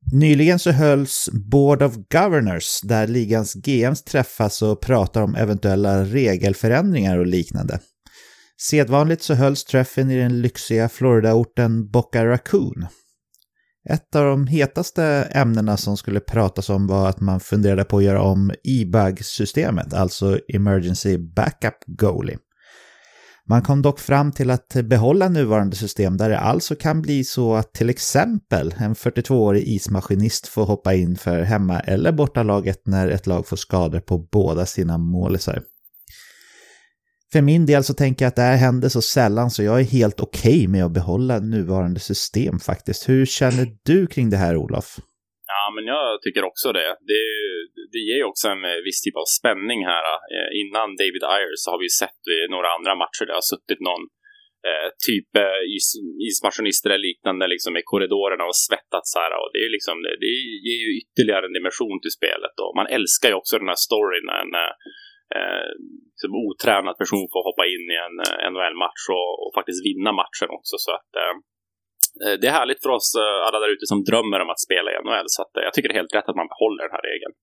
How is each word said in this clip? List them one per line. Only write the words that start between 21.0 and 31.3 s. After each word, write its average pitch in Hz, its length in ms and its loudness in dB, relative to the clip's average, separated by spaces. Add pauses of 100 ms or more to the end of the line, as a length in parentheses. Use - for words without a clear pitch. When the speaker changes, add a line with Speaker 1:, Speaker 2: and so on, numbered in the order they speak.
Speaker 1:
Backup - 680 -2
Goalie. - 520 -2 (1120)
Man 117 120 6
kom 139 200 2
dock 139 180 2
fram 143 320 2
till 127 180 -2
att - 340 -2
behålla 131 460 4
nuvarande 107 460 2
system 95 420 0
där 110 120 2
det 107 100 2
alltså 151 360 0
kan 160 260 0
bli 143 220 0
så 117 320 0
att 110 180 -2
till 113 160 0
exempel 123 920 0
en 110 160 0
fyrtiotvåårig 110 720 2
ismaskinist 101 800 -2
får 110 180 0
hoppa 98 280 0
in 90 220 2
för 87 260 -2